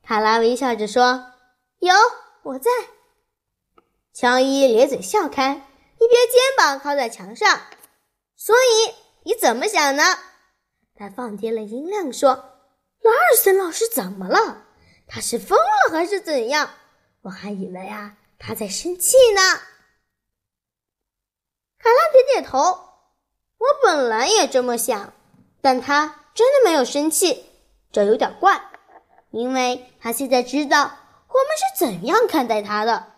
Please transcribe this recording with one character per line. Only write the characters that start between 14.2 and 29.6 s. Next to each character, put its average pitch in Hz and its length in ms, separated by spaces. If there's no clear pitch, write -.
了？ 339 380
他 226 140
是 - 160
疯 415 220
了 762 320
还 330 160
是 392 120
怎 269 300
样？ 294 220
我 196 80
还 190 220
以 190 160
为 185 200
啊， 208 300
他 226 160
在 214 120
生 349 300
气 - 180
呢。” 381 60
卡 466 60
拉 466 60
点 508 100
点 311 80
头。 - 160
“我 453 80
本 311 260
来 226 200
也 381 200
这 254 140
么 240 160
想， 233 360
但 254 200
他 294 440
真 508 180
的 554 60
没 330 60
有 269 100
生 294 240
气， - 400
这 208 120
有 208 120
点 - 240
怪， 370 300
因 240 200
为 247 480